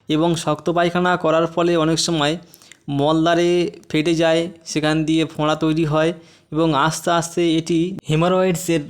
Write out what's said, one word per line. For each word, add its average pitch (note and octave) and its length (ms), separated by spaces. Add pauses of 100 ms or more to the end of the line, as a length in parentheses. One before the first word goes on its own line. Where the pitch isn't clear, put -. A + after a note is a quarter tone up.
এবং D#3+ 280
শক্ত D3+ 340
পায়খানা F3 460
করার E3 300
ফলে E3+ 300
অনেক D#3+ 220
সময় D#3 360 (540)
মলদ্বারে D#3+ 640 (380)
ফেটে D#3 260
যায়, E3 340 (160)
সেখান D3+ 400
দিয়ে D#3+ 200
ফোঁড়া D#3 300
তৈরি D#3 300
হয় D#3 280 (400)
এবং E3 220
আস্তে D#3 360
আস্তে E3+ 320 (140)
এটি E3 220 (300)
হেমারয়েডসের E3+ 800